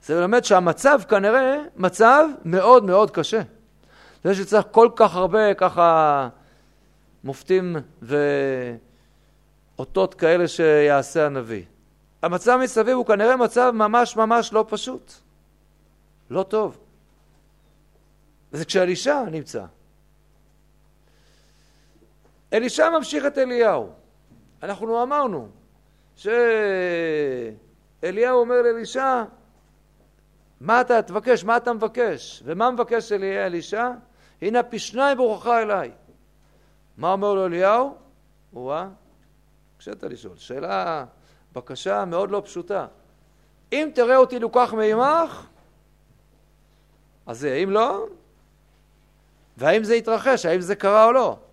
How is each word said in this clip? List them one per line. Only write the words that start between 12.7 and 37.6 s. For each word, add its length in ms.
הוא 80
כנראה 320
מצב 380
ממש 400
ממש 380
לא 140
פשוט. 460
לא 140
טוב. 340
וזה 120
כשאלישע 680
נמצא. 340
אלישע 360
ממשיך 360
את 120
אליהו. 520
אנחנו 400
אמרנו 440
שאליהו 1400
אומר 220
לאלישע, 640
"מה 200
אתה 200
תבקש? 420
מה 140
אתה 160
מבקש?" 720
ומה 260
מבקש 400
אלי-, 340
אלישע? 460
"הנה 220
פי 160
שניים 380
ברוחך 300
אליי." 440
מה 140
אומר 220
לו 120
אליהו? 500